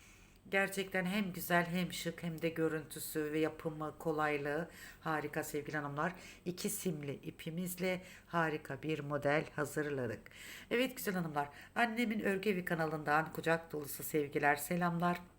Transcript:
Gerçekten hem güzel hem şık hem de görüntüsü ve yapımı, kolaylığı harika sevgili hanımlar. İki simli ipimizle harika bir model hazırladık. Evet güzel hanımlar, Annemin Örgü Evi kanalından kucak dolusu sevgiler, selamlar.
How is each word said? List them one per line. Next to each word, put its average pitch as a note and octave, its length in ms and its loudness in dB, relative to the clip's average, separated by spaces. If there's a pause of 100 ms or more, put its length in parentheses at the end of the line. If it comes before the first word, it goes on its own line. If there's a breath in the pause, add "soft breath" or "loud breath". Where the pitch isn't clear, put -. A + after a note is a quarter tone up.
(520 loud breath)
Gerçekten F#3+ 540 0
hem F#3+ 280 0
güzel F3 320 4
hem F3 280 0
şık - 300 -4
hem E3 180 -4
de E3 80 2
görüntüsü D#3 840 -2
ve D#3 80 2
yapımı, D#3 600 0
kolaylığı D3+ 720 0 (300 loud breath)
harika D3+ 440 -2
sevgili D3 340 -4
hanımlar. D3 360 0 (320 loud breath)
İki F3+ 240 -2
simli D3 440 -2
ipimizle F3+ 880 -4 (260 loud breath)
harika D3+ 560 0
bir D3+ 160 0
model C#3+ 440 2 (120)
hazırladık. C#3+ 640 -2 (520 loud breath)
Evet B3+ 260 2
güzel - 160 -2
hanımlar, D3+ 360 0 (260 loud breath)
Annemin A3 440 2
Örgü G3 300 2
Evi F3+ 160 2
kanalından D#3 680 2
kucak E3 380 0
dolusu D3 320 -6
sevgiler, D3 520 4
selamlar. F3 680 2 (180)